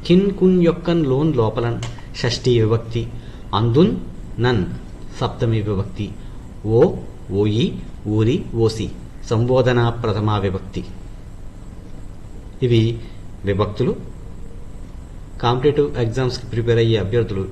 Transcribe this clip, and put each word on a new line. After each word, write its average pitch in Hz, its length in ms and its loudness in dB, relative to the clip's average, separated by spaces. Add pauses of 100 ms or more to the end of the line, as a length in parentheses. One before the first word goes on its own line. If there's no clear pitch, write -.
కిన్, 190 260 6
కున్, 185 320 6
యొక్కన్, 165 420 2
లోన్, 139 300 2
లోపలన్ 117 460 0 (340)
షష్ఠీ 120 460 2
విభక్తి, 113 460 0 (480)
అందున్ 123 400 4 (440)
నన్ 113 260 2 (560)
సప్తమీ 113 400 0
విభక్తి, 101 500 -4 (540)
ఓ, 117 300 6 (360)
ఓయి, 107 480 2 (280)
ఓరి, 110 380 2 (100)
ఓసి 110 360 2 (380)
సంబోధన 123 600 4
ప్రథమా 107 480 0
విభక్తి. 95 480 -4 (1800)
ఇవి 117 340 4 (480)
విభక్తులు. 101 500 0 (1500)
కాంపిటేటివ్ 135 560 2
ఎగ్జామ్స్కి 120 480 -2
ప్రిపేర్ 113 320 2
అయ్యే 113 200 4
అభ్యర్థులు 95 540 0